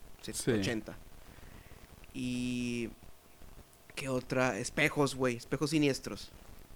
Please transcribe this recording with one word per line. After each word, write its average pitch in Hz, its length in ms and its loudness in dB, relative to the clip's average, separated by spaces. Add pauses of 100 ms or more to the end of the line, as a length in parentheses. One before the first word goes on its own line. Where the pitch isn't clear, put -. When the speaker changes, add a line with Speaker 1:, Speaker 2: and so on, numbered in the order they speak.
(220)
Speaker 1:
set-, - 120 -6
Speaker 2:
Sí. - 160 0
Speaker 1:
ochenta. 107 460 2 (1160)
Y 123 760 0 (1040)
¿qué 139 140 -6
otra? 127 500 2
Espejos, 143 560 4
güey, 127 220 4
Espejos 131 340 0
siniestros. 147 600 2 (440)